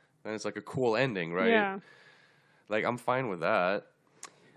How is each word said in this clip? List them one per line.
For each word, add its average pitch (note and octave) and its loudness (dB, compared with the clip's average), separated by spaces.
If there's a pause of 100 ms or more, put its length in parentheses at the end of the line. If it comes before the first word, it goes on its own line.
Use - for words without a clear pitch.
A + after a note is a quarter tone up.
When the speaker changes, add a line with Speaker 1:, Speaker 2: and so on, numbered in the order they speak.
(240)
Speaker 1:
then G#2+ -8
it's, G#2+ -8
like, G#2 -6
a G#2+ -10
cool A#2+ -2
ending, G2 0
right? F#2 2
Speaker 2:
Yeah. G3+ 4 (880)
Speaker 1:
Like, G#2 0
I'm A#2+ 0
fine B2+ -2
with F2+ -4
that F#2+ 2 (360)
Speaker 2:
Yeah, - -14 (280)